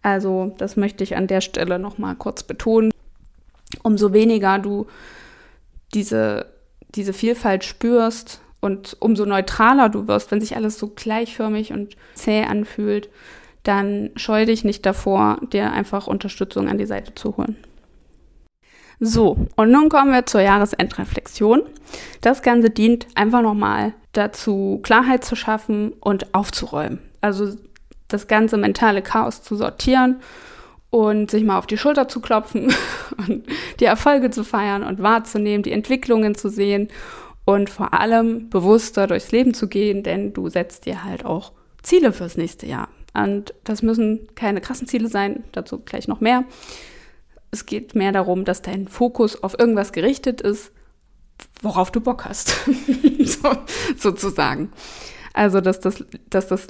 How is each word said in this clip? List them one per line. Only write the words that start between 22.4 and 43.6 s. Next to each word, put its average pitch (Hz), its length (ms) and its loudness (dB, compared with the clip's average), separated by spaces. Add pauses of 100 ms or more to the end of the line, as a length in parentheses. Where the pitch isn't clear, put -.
Ganze 240 260 6
dient 226 460 2
einfach 226 260 4
nochmal 208 520 0 (200)
dazu, 202 680 -2
Klarheit 254 420 4
zu 240 100 -4
schaffen 214 640 -2
und 196 360 -2
aufzuräumen. 170 640 -4 (220)
Also 202 340 -2 (520)
das 202 200 -6
ganze 220 300 4
mentale 202 440 2
Chaos 226 400 -2
zu - 140 -8
sortieren 254 640 2 (760)
und 214 400 2
sich 214 120 2
mal 196 140 2
auf 175 100 -4
die 214 100 -4
Schulter 285 300 2
zu 254 120 -10
klopfen 220 540 0 (240)
<laughs> - 200 -12
und 190 280 -6 (340)
die 240 60 6
Erfolge 247 440 4
zu 220 140 -6
feiern 202 400 -2
und 196 180 -6
wahrzunehmen, 208 600 0
die - 80 -4
Entwicklungen 220 640 0
zu 208 140 -6
sehen 202 400 0 (560)
und 202 240 4
vor - 240 -4
allem 226 560 2
bewusster 196 580 4
durchs - 240 -2
Leben 247 220 4
zu 214 140 -4
gehen, 202 360 -2
denn 196 300 -4
du 180 160 -6
setzt 175 360 -6
dir 180 180 -8
halt 185 220 -10
auch - 280 -6 (280)
Ziele 320 320 4
fürs 175 240 -8
nächste - 300 -8
Jahr. 127 220 -8 (240)
Und 202 400 -2 (100)